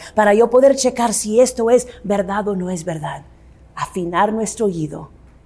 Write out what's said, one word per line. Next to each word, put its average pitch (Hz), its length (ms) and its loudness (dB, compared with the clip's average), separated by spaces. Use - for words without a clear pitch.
para 208 180 4
yo 226 160 4
poder 262 280 6
checar 240 360 -2
si 214 280 0
esto 247 280 0
es 240 200 2
verdad 196 420 -2
o 202 80 -2
no 180 140 -6
es 175 160 -8
verdad. 147 380 -10
Afinar 180 560 -2
nuestro 220 360 -4
oído 156 420 -6